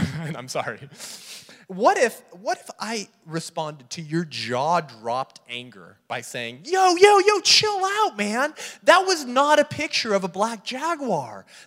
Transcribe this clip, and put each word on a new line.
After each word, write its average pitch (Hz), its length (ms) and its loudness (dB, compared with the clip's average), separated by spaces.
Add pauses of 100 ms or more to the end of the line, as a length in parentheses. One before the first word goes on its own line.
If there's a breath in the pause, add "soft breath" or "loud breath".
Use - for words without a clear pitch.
(140)
<laughs> 151 60 -8
and 156 180 -10
I'm 123 100 -14
sorry. 113 400 -8 (800 loud breath)
What 247 300 2
if, 240 240 -2 (120)
what 233 260 -6
if - 180 -20
I 208 300 -8 (180)
responded 156 640 -10
to 175 100 -12
your 160 240 -4
jaw-dropped 123 1160 -4 (100)
anger 104 480 -16 (100)
by 160 140 -8
saying, 123 440 -10
"Yo, 370 300 4
yo, 403 240 8
yo, 403 200 4
chill 415 440 2
out, 392 340 0
man. 226 360 -2 (300 loud breath)
That 359 240 6
was 330 180 -2
not 277 320 4
a 294 80 6
picture 294 480 -4
of 190 100 2
a 190 40 -4
black 196 360 -4
jaguar. 240 840 -6 (200 loud breath)